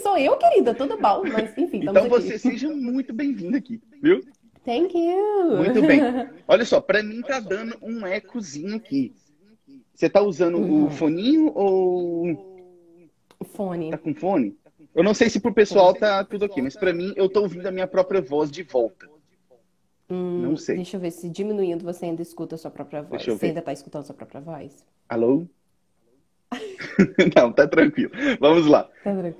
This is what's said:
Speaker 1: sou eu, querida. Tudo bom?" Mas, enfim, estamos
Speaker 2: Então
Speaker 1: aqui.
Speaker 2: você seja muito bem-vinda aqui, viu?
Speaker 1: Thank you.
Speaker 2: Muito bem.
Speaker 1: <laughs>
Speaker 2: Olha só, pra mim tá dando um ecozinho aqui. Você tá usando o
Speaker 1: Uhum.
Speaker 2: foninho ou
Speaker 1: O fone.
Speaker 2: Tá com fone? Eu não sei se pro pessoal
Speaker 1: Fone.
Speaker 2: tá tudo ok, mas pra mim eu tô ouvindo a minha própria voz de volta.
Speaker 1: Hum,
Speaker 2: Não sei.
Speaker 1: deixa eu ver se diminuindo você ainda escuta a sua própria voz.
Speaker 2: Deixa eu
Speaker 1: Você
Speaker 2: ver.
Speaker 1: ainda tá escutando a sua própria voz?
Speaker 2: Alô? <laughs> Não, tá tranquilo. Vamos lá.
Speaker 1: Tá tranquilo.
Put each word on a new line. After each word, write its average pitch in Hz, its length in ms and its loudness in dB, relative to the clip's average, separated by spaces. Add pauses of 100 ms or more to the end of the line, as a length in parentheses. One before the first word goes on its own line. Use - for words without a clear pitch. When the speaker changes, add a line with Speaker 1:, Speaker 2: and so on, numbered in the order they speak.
Speaker 1:
sou 403 140 2
eu, 320 220 4
querida. 381 360 4
Tudo 269 220 -4
bom?" 196 340 2
Mas, 220 280 -2
enfim, 277 220 -2
estamos 190 240 6
Speaker 2:
Então - 0 -
Speaker 1:
aqui. 240 40 0 (180)
Speaker 2:
você 214 120 -6
seja 254 320 -2
muito 262 420 -4
bem-vinda 233 460 -4
aqui, - 220 -10 (220)
viu? 294 180 0 (440)
Speaker 1:
Thank 320 320 -4
you. 359 640 -2
Speaker 2:
Muito 196 240 2
bem. 294 180 6
Speaker 1:
<laughs> 247 480 -4
Speaker 2:
Olha 202 160 4
só, - 160 2
pra 208 220 2
mim 214 180 -10
tá 269 180 -6
dando 220 440 -8
um 226 240 -8
ecozinho 190 680 -8
aqui. 139 400 -4 (800)
Você 165 140 0
tá 196 140 4
usando 175 340 0
o 151 280 2
Speaker 1:
Uhum. 143 60 0
Speaker 2:
foninho 190 640 2
ou 180 720 0 (1120)
Speaker 1:
O - 60 -10
fone. 175 460 -6
Speaker 2:
Tá 156 80 -8
com 151 160 -4
fone? 160 420 0 (380)
Eu 165 100 4
não 208 80 4
sei 233 160 4
se - 100 -2
pro 220 160 -2
pessoal 202 340 6
Speaker 1:
Fone. 185 120 2
Speaker 2:
tá 202 240 2
tudo 202 220 -6
ok, 196 160 -4
mas - 140 -6
pra 185 180 0
mim 185 200 -6
eu 185 140 2
tô 202 140 2
ouvindo 180 240 -6
a 190 40 -4
minha 185 160 -4
própria 190 360 0
voz 147 280 -2
de 170 120 -14
volta. 120 440 -4 (1040)
Speaker 1:
Hum, 180 300 -4
Speaker 2:
Não 165 160 -2
sei. - 200 -4
Speaker 1:
deixa 180 200 -8
eu 190 60 -6
ver 170 80 -4
se 175 180 -12
diminuindo 196 560 -4
você 175 220 -8
ainda 165 160 -6
escuta 165 320 -12
a 165 40 -12
sua 156 120 -14
própria 147 320 -12
voz. 147 80 -16
Speaker 2:
Deixa - 200 -6
eu 226 60 0
Speaker 1:
Você 190 60 -8
Speaker 2:
ver. - 60 -2
Speaker 1:
ainda 165 120 -4
tá 143 140 -8
escutando - 260 -14
a 143 60 -14
sua - 80 -18
própria - 260 -18
voz? 160 420 -16 (240)
Speaker 2:
Alô? 123 400 2 (1040)
<laughs> - 840 0
Não, 123 160 4
tá - 160 4
tranquilo. - 420 0 (300)
Vamos 160 260 4
lá. 135 180 4 (200)
Speaker 1:
Tá 202 100 -2
tranquilo. 175 240 -8